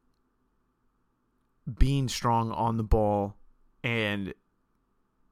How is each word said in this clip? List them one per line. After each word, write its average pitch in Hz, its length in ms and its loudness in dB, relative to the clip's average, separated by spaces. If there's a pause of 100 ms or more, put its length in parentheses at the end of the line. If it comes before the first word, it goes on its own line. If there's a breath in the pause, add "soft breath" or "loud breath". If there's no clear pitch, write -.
(1800)
being 135 300 4
strong 117 460 0
on 113 240 -2
the 113 60 -2
ball 104 520 2 (480)
and 104 500 -4 (1000)